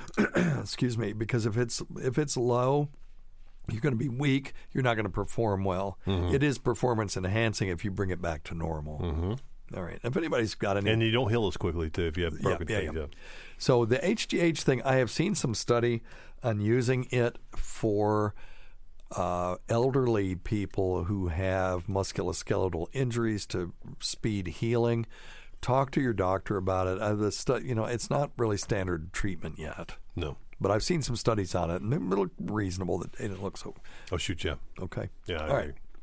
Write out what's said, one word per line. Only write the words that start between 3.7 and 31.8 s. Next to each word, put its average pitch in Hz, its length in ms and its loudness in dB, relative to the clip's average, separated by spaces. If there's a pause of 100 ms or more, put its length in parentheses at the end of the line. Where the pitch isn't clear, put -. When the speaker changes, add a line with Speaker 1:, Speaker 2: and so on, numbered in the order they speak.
Speaker 1:
you're 113 100 -4
gonna 139 140 2
be 127 140 0
weak. 135 440 2 (200)
You're 139 100 2
not 117 120 4
gonna 107 140 0
perform 101 540 2
well. 95 340 0 (100)
Speaker 2:
Mm-hmm. 92 260 2
Speaker 1:
It 139 100 4
is 143 140 2
performance 113 600 0
enhancing 104 500 2
if 87 160 -2
you 101 80 -2
bring 95 180 0
it 87 120 -2
back 82 240 -4
to - 100 -8
normal. 78 440 -4
Speaker 2:
Mm-hmm. 87 800 -4
Speaker 1:
All 92 60 -4
right. 82 200 -8
If 123 120 -2
anybody's 123 380 2
got 101 240 2
any 101 140 2
Speaker 2:
And 110 100 4
you 113 100 4
don't 117 180 2
heal 110 180 4
as 87 100 0
quickly, 82 320 0
too, 90 140 0
if 82 140 0
you 87 80 2
have 80 100 0
Speaker 1:
Yeah, 78 80 -6
Speaker 2:
broken 90 260 0
Speaker 1:
yeah, 104 120 2
Speaker 2:
things 78 140 -4
Speaker 1:
yeah. 78 80 -2
Speaker 2:
up. 73 60 -8 (480)
Speaker 1:
So 123 280 6
the 120 200 4
H 214 220 2
G - 120 -2
H 170 220 4
thing, 127 220 4
I 135 140 4
have 123 120 4
seen 190 240 0
some 127 220 0
study 117 480 2 (400)
on 110 180 2
using 123 480 4
it 120 300 2 (160)
for, 107 800 2 (800)
uh, 90 400 0 (120)
elderly 117 680 4
people 92 720 0
who 95 240 0
have 92 580 0
musculoskeletal 95 1040 0
injuries 117 540 0
to 90 260 -2 (260)
speed 104 460 -2
healing. 117 600 2 (540)
Talk 131 300 2
to 156 100 2
your 123 120 2
doctor 95 440 2
about 92 280 2
it. 92 160 0
Uh, 107 140 2
the 104 160 2
stu-, 120 320 0
you 127 100 -4
know, 110 120 0
it's 117 260 -2
not 143 260 2
really 110 200 2
standard 90 540 -2
treatment 82 460 -2
yet. - 380 -8 (200)
Speaker 2:
No. 76 220 -4 (240)
Speaker 1:
But 98 100 2
I've 104 120 4
seen 170 180 2
some 127 160 -2
studies 104 380 2
on 85 160 2
it, 90 100 -2